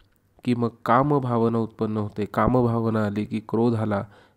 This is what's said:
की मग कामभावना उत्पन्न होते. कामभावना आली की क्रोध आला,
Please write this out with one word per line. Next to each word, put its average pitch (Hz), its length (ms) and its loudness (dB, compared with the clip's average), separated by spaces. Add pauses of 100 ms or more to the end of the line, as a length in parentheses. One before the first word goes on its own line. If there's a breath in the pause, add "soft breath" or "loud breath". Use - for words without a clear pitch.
(440)
की 123 120 0
मग 120 140 -2 (160)
कामभावना 120 720 2
उत्पन्न 107 400 -4
होते. 104 280 -4
कामभावना 113 800 0
आली 104 200 -4
की 110 240 -6
क्रोध 117 260 2
आला, 107 300 -2 (320 soft breath)